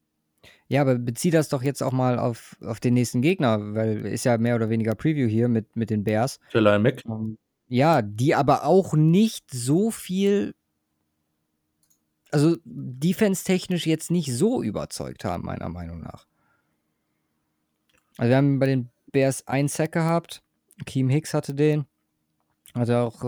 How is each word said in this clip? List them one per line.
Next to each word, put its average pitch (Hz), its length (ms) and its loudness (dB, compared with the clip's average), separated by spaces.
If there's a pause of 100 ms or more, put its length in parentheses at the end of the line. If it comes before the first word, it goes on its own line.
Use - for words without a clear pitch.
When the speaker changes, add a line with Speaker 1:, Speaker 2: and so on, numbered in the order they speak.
(680)
Speaker 1:
Ja, 131 120 2
aber 131 140 4
bezieh 120 360 -2
das 156 160 2
doch 127 160 -4
jetzt 139 180 -4
auch 127 120 -2
mal 127 260 0
auf, - 420 -6
auf 110 200 -8
den 123 120 2
nächsten 123 280 0
Gegner, 113 520 0
weil 110 320 -2
ist 107 200 -6
ja 120 120 2
mehr 117 180 0
oder 113 140 0
weniger 113 260 0
Preview 151 300 0
hier 113 220 2
mit, 113 300 -2
mit 113 120 -2
den 107 140 -2
Bears. 110 380 -2 (100)
Speaker 2:
Khalil 104 280 6
Mack. 113 260 0
Speaker 1:
Ähm, 110 320 -8 (320)
ja, 131 320 4
die 110 340 0
aber 131 300 2
auch 175 280 2
nicht 165 560 2
so 151 420 0
viel, 196 640 -2 (1800)
also 156 340 4
defense-technisch 175 1200 -2
jetzt 160 240 -2
nicht 156 220 -2
so 208 280 0
überzeugt 76 600 -8
haben, 87 220 -4
meiner 90 240 -8
Meinung 85 320 -10
nach. - 260 -16 (1900)
Also 120 120 0
wir 127 80 4
haben 139 220 2
bei 135 80 2
den 131 220 -2 (240)
Bears 135 340 0
einen 139 220 0
Sack 156 240 -4
gehabt, 165 500 -2 (420)
Keem 131 220 -2
Hicks 143 260 0
hatte 147 200 -4
den, 151 320 2 (880)
hatte 120 260 0
auch 120 280 -4